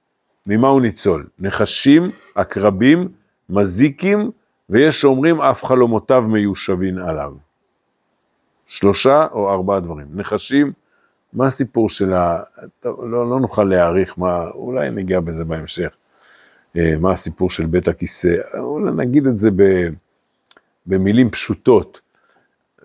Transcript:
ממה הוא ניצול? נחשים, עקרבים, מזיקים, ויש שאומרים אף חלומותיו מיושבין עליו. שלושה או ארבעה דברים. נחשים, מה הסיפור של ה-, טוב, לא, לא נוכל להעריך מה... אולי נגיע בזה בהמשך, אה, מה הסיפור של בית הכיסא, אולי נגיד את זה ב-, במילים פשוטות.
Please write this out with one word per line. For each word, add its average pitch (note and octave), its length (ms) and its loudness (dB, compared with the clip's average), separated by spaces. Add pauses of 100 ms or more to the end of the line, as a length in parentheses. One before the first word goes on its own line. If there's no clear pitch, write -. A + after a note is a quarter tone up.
(480)
ממה A2+ 200 2
הוא C3+ 140 4
ניצול? F#2 460 -2 (120)
נחשים, C#3 720 2 (240)
עקרבים, G#2 720 2 (400)
מזיקים, C3+ 840 0 (380)
ויש C#3+ 320 4
שאומרים C#3+ 400 4
אף C3+ 240 0
חלומותיו B2 560 2
מיושבין G2 760 -2
עליו. D2+ 360 -8 (1300)
שלושה C3 640 2
או G2+ 200 -2
ארבעה G2 280 -2
דברים. D#2+ 340 -10
נחשים, B2+ 580 -2 (600)
מה B2+ 140 -2
הסיפור A#2 420 -2
של F#2+ 240 -2
ה-, F2 300 0 (360)
טוב, B2 260 -10
לא, A#2+ 240 -4
לא B2+ 100 0
נוכל A2+ 240 2
להעריך F2+ 560 2
מה... F2 280 -2
אולי C3 440 -6
נגיע F#2+ 280 -2
בזה E2 260 -6
בהמשך, D#2+ 520 -8 (800)
אה, E2 220 2
מה F#2 120 2
הסיפור F2+ 380 -4
של - 160 -4
בית F2 220 -2
הכיסא, F2 480 -2 (240)
אולי D3 320 -4
נגיד C3+ 360 0
את A#2+ 100 0
זה G#2 180 2
ב-, F#2 340 2 (960)
במילים G2+ 440 2
פשוטות. - 720 0 (840)